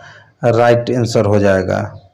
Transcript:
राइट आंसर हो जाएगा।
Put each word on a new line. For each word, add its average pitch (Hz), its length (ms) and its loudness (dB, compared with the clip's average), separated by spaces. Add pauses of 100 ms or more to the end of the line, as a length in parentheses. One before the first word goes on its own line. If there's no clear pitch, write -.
(460)
राइट 120 440 2
आंसर 117 360 -2
हो 104 120 0
जाएगा। 95 400 0 (340)